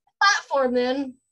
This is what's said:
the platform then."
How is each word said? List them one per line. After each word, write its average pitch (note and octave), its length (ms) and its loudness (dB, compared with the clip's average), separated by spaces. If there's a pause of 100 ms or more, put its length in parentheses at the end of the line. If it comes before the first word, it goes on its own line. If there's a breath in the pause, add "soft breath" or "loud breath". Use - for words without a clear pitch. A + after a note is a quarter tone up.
the - 220 -2
platform C#4 480 0
then." B3+ 400 -2 (180)